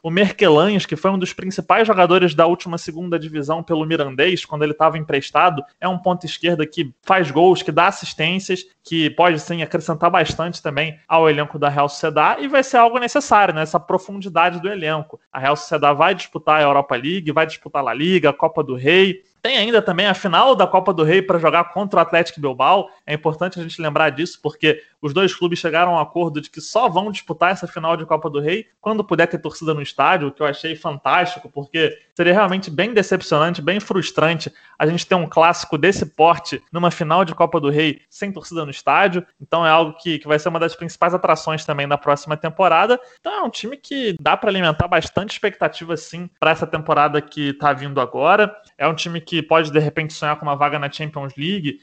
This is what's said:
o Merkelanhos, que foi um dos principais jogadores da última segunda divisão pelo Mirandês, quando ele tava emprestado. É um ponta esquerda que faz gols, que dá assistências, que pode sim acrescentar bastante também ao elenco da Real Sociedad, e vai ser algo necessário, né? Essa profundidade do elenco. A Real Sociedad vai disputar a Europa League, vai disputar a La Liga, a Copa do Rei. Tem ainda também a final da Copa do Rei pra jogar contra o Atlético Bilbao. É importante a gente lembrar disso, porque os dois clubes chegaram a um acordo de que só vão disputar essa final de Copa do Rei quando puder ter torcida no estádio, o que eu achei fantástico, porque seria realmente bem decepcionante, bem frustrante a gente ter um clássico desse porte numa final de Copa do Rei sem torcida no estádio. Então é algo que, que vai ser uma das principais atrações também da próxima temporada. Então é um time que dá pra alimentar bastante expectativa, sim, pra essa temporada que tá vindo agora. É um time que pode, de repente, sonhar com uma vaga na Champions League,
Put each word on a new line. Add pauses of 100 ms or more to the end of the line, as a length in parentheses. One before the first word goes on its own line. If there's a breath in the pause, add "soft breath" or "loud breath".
o
Merkelanhos,
que
foi
um
dos
principais
jogadores
da
última
segunda
divisão
pelo
Mirandês,
quando
ele
tava
emprestado. (180 loud breath)
É
um
ponta
esquerda
que
faz
gols,
que
dá
assistências, (200)
que
pode
sim
acrescentar
bastante
também (100)
ao
elenco
da
Real
Sociedad,
e
vai
ser
algo
necessário,
né?
Essa
profundidade
do
elenco. (120)
A
Real
Sociedad
vai
disputar
a
Europa
League,
vai
disputar
a
La
Liga,
a
Copa
do
Rei. (180)
Tem
ainda
também
a
final
da
Copa
do
Rei
pra
jogar
contra
o
Atlético
Bilbao. (180 loud breath)
É
importante
a
gente
lembrar
disso,
porque (180 loud breath)
os
dois
clubes
chegaram
a
um
acordo
de
que
só
vão
disputar
essa
final
de
Copa
do
Rei (140)
quando
puder
ter
torcida
no
estádio,
o
que
eu
achei
fantástico,
porque (200 loud breath)
seria
realmente
bem
decepcionante,
bem
frustrante (240 soft breath)
a
gente
ter
um
clássico
desse
porte (120)
numa
final
de
Copa
do
Rei (100)
sem
torcida
no
estádio. (160)
Então
é
algo
que,
que
vai
ser
uma
das
principais
atrações
também
da
próxima
temporada. (220 loud breath)
Então
é
um
time
que
dá
pra
alimentar
bastante
expectativa,
sim, (120)
pra
essa
temporada
que
tá
vindo
agora. (240 soft breath)
É
um
time
que
pode,
de
repente,
sonhar
com
uma
vaga
na
Champions
League,